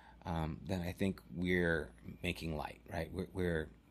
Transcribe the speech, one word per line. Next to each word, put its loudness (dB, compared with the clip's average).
um, 0
then 0
I -2
think 2
we're 4
making -2
light, -6
right? -2
We're, -4
we're 2